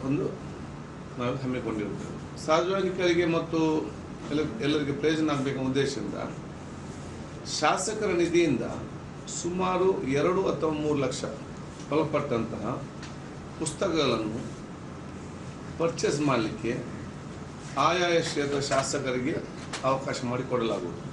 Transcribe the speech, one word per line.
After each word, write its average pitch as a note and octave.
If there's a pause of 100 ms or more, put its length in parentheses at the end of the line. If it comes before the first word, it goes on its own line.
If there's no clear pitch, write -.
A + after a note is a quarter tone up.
ಒಂದು C3+ (920)
ನಾವು B2
ಹಮ್ಮಿಕೊಂಡಿರುತ್ತೇವೆ. A2+
ಸಾರ್ವಜನಿಕರಿಗೆ F3
ಮತ್ತು E3 (720)
ಎಲ್ಲ-, D3
ಎಲ್ಲರಿಗೆ C#3+
ಪ್ರಯೋಜನ D#3
ಆಗಬೇಕೆಂಬ C3
ಉದ್ದೇಶದಿಂದ A2 (1300)
ಶಾಸಕರ G3
ನಿಧಿಯಿಂದ E3 (600)
ಸುಮಾರು F#3
ಎರಡು E3
ಅಥವಾ D#3
ಮೂರು D3+
ಲಕ್ಷ C3 (720)
ಒಳಪಟ್ಟಂತಹ C3 (880)
ಪುಸ್ತಕಗಳನ್ನು C3+ (1400)
ಪರ್ಚೇಸ್ E3
ಮಾಡಲಿಕ್ಕೆ A#2 (1040)
ಆಯಾಯ E3+
ಕ್ಷೇತ್ರ C#3+
ಶಾಸಕರಿಗೆ C3+ (480)
ಅವಕಾಶ C3+
ಮಾಡಿಕೊಡಲಾಗುವುದು. A2+